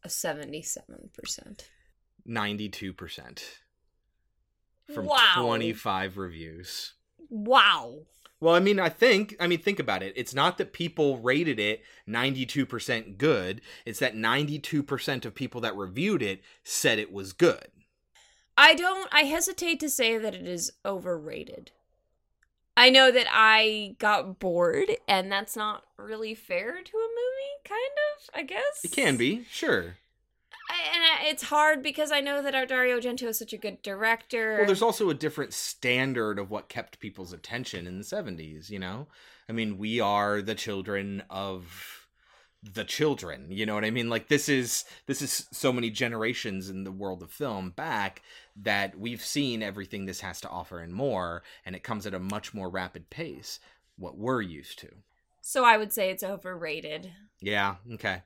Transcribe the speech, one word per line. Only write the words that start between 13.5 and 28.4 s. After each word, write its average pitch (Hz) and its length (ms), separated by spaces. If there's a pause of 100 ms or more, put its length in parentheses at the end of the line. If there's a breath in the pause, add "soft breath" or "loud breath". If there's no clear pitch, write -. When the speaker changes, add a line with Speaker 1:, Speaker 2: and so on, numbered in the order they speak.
Speaker 2:
It's 113 140
that 120 160
ninety-two 143 680
percent 135 420
of 110 80
people 123 280
that 110 140
reviewed 123 460
it 98 200 (220 soft breath)
said 117 360
it 104 120
was 95 220
good. - 360 (840 soft breath)
Speaker 1:
I 311 200
don't, 370 360
I 294 120
hesitate 339 560
to 311 100
say 226 300
that 214 160
it 175 120
is 175 260 (120)
overrated. 175 840 (1040)
I 247 140
know 262 220
that 240 200
I 220 680
got 190 400
bored, 175 500 (180)
and 190 240
that's 202 240
not 214 280 (140)
really 220 380
fair 196 360 (100)
to 392 160
a 440 40
movie, 508 640
kind 480 260 (260)
of, - 160
I - 100